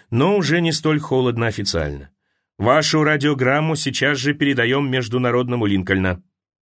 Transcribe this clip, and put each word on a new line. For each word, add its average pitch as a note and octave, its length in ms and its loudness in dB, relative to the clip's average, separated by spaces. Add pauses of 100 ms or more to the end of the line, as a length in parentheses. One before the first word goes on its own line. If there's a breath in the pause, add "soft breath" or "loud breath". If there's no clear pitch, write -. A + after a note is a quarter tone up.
(120)
но D3+ 260 2
уже E3 240 0
не E3 120 0
столь D#3 260 0
холодно B2 480 0
официально. D2+ 640 -4 (480)
«Вашу D3+ 460 2
радиограмму D3 720 0
сейчас C3+ 420 -2
же C#3 160 -2
передаём C3+ 560 0
международному B2 760 0
Линкольна». F#2+ 540 0 (580)